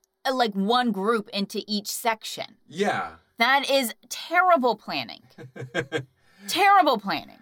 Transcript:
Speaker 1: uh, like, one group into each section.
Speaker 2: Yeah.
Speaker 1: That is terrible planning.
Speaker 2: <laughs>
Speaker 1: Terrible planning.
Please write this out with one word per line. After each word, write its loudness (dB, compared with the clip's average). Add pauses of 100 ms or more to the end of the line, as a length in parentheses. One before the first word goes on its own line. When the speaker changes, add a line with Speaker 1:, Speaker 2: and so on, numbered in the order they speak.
(260)
Speaker 1:
uh, 0
like, 0
one 2
group 0
into -6
each -6
section. -6 (100)
Speaker 2:
Yeah. -4 (200)
Speaker 1:
That 2
is 2 (160)
terrible 2
planning. -10 (240)
Speaker 2:
<laughs> -8 (400)
Speaker 1:
Terrible 4
planning. -6